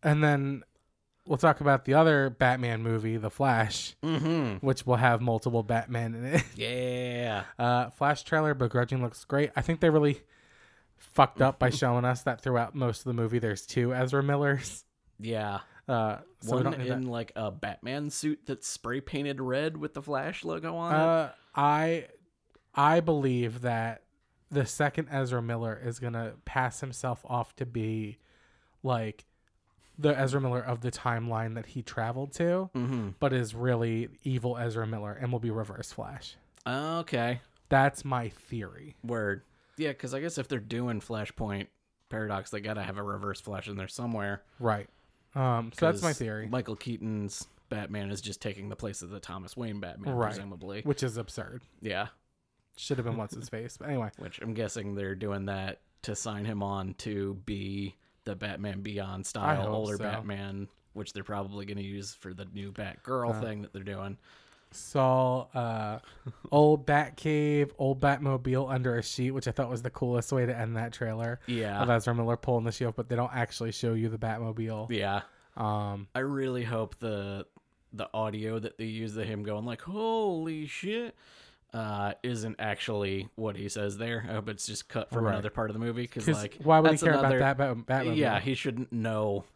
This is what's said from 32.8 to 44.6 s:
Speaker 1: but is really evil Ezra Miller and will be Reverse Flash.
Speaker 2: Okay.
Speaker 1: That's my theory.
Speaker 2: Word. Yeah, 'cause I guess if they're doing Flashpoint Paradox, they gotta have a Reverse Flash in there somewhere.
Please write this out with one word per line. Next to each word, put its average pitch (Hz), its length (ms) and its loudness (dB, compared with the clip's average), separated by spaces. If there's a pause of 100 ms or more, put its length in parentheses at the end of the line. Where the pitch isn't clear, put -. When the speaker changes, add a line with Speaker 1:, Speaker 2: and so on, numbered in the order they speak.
Speaker 1:
but 135 140 4
is 120 220 0
really 117 540 2 (140)
evil 123 340 0
Ezra 117 300 -2
Miller 104 260 -6
and 123 200 -4
will 120 80 -2
be 117 100 0
Reverse 110 400 -6
Flash. - 460 -12 (300)
Speaker 2:
Okay. 131 760 -2 (300)
Speaker 1:
That's 139 340 4
my 123 240 -2
theory. 104 760 -12
Speaker 2:
Word. 110 400 0 (340)
Yeah, 147 180 -2
'cause 127 200 -8
I 135 60 -2
guess 160 180 -4
if 127 100 -4
they're 127 120 -2
doing 117 400 -2
Flashpoint 104 640 -4 (420)
Paradox, 104 420 -4
they 104 100 -6
gotta 107 240 -4
have 95 140 -6
a 101 40 -4
Reverse 101 380 -4
Flash 95 280 -8
in 101 80 -6
there 95 120 -6
somewhere. 104 540 -4 (180)